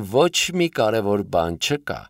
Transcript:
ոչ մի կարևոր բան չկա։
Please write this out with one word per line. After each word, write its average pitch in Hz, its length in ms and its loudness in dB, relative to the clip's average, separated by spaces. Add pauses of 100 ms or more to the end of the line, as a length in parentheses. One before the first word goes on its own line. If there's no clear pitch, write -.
ոչ 139 320 2 (140)
մի 175 180 0
կարևոր 107 560 2
բան 85 320 0
չկա։ 143 420 -4 (100)